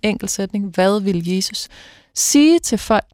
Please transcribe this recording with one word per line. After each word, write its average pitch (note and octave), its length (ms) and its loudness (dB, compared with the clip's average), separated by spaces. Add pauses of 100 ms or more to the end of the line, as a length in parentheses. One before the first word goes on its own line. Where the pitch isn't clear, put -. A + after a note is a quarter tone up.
enkelt G#3 280 -2
sætning. G3 420 -6
Hvad G3 280 2
ville F3+ 340 -2
Jesus - 320 -6 (480)
sige D#4 440 4
til - 180 -4
folk, - 360 0